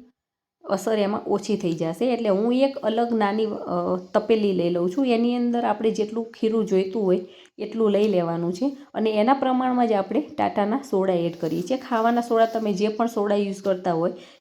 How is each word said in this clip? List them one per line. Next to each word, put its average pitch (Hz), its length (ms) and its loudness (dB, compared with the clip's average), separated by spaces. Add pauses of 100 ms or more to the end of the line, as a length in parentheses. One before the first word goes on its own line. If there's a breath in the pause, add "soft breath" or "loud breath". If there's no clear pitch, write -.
(640)
અસર 214 360 -2
એમાં 202 220 0
ઓછી 202 360 -2
થઈ 175 160 -2
જશે. 165 400 -2
એટલે 233 160 -2
હું 214 260 2
એક 269 220 2
અલગ 233 360 0
નાની, 214 320 2
અ, 180 520 -2 (160)
તપેલી 214 400 2
લઈ 175 160 2
લઉં 175 200 0
છું. 269 180 0
એની 240 280 2
અંદર 240 300 0
આપણે 220 260 0
જેટલું 220 400 -4
ખીરું 220 340 0
જોઈતું 190 380 0
હોય 185 160 2 (380 loud breath)
એટલું 214 340 0
લઈ 208 160 4
લેવાનું 170 460 0
છે 269 240 -2 (160 loud breath)
અને 220 180 0
એના 214 220 4
પ્રમાણમાં 254 540 2
જ 220 60 2
આપણે 202 280 0
ટાટાના 208 600 -2
સોડા 190 320 0
એડ 170 260 0
કરીએ 165 220 -4
છીએ. 180 160 -4
ખાવાના 233 440 0
સોડા 226 240 4
તમે 220 280 -2
જે 196 140 0
પણ 220 200 0
સોડા 208 280 0
યુઝ 196 260 -2
કરતા 185 320 0
હોય 175 200 0 (280 loud breath)